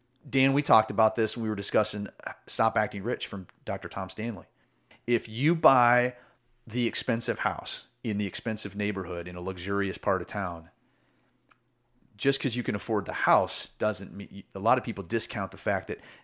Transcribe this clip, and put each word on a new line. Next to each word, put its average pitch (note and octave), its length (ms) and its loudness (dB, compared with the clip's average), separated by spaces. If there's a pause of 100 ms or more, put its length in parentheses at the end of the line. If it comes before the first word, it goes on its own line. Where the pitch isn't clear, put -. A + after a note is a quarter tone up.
(280)
Dan, C3+ 240 4
we C#3+ 100 2
talked A2+ 280 6
about A2 260 4
this A2 200 2
when A#2 80 -4
we A2 40 0
were G#2+ 80 0
discussing G#2 520 0 (380)
Stop - 320 2
Acting G2+ 240 -2
Rich A#2 240 -4
from F#2+ 200 -8 (180)
Doctor G2 240 -6
Tom F#2+ 200 -6
Stanley. G#2+ 380 -8 (600)
If A#2 220 2
you C3 260 2
buy B2+ 600 6 (520)
the A#2 200 0
expensive A#2 540 0
house - 460 -4 (160)
in G#2+ 160 -2
the G#2 80 0
expensive G2+ 500 -6
neighborhood F#2 520 -4
in F2+ 80 -10
a F2+ 40 -8
luxurious F#2+ 580 -2
part F#2+ 240 2
of D#2+ 40 -10
town, F2 440 -6 (1500)
just C3+ 240 2
'cause A2+ 160 -2
you A#2+ 60 -2
can A2 120 -2
afford G#2 320 -2
the - 60 -6
house - 560 2 (100)
doesn't G2+ 360 -2
mean, G2 300 -12 (100)
a G2 40 -8
lot A2+ 200 2
of A#2 60 -4
people G2+ 200 -6
discount G2+ 460 -2
the F#2+ 80 -14
fact G2 300 -2
that - 120 -8 (220)